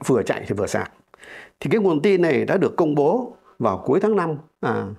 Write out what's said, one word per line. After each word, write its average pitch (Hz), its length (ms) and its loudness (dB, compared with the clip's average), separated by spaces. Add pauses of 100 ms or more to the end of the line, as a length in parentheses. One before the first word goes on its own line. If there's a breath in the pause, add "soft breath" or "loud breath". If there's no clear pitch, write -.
vừa 117 180 2
chạy - 240 -4
thì 101 80 -2
vừa 95 120 -2
sạc. - 240 -6 (680 loud breath)
Thì 147 100 -4
cái 214 120 2
nguồn 165 200 2
tin 190 200 4
này 127 240 2
đã 165 120 0
được 147 180 0
công 156 200 2
bố 170 400 0 (240 loud breath)
vào 95 260 0
cuối 139 140 2
tháng 220 160 2
năm, 165 220 -2 (240)
à, 117 240 -2 (140)